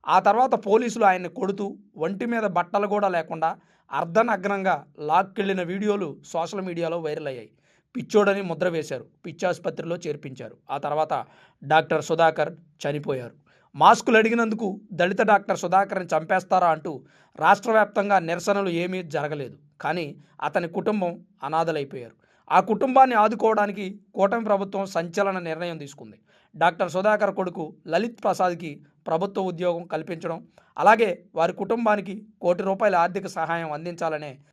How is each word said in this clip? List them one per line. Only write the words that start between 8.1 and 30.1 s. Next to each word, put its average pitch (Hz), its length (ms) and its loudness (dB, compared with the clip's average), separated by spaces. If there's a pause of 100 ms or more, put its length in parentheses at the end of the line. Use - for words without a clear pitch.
ముద్ర 175 260 -2
వేశారు, 147 380 -6 (200)
పిచ్చాసుపత్రిలో 170 680 -4
చేర్పించారు. 143 600 -10 (140)
ఆ 143 80 -6
తర్వాత 147 460 -2 (400)
డాక్టర్ 156 400 4
సుధాకర్ 160 480 2
చనిపోయారు. 143 960 -8 (280)
మాస్కులు 214 420 8
అడిగినందుకు 220 640 0 (120)
దళిత 185 300 0
డాక్టర్ 202 360 4
సుధాకర్ని 190 480 0
చంపేస్తారా 180 640 2
అంటూ 151 360 -4 (320)
రాష్ట్ర 196 360 4
వ్యాప్తంగా 202 460 2
నిరసనలు 180 500 -2
ఏమీ 180 340 -4
జరగలేదు. 147 560 -6 (220)
కానీ 156 360 -4 (260)
అతని 165 260 -2
కుటుంబం 180 520 -4 (220)
అనాథలైపోయారు. 143 720 -4 (400)
ఆ 180 80 8
కుటుంబాన్ని 247 560 4
ఆదుకోవడానికి 208 840 2 (140)
కూటమి 202 300 0
ప్రభుత్వం 196 420 -2
సంచలన 190 520 -2
నిర్ణయం 165 400 -6
తీసుకుంది. 131 380 -18 (400)
డాక్టర్ 170 340 2
సుధాకర్ 196 440 2
కొడుకు 170 420 -6 (100)
లలిత్ 202 360 -2
ప్రసాద్కి 180 600 -2 (240)
ప్రభుత్వ 190 360 -2
ఉద్యోగం 175 440 -4
కల్పించడం, 165 600 -8 (320)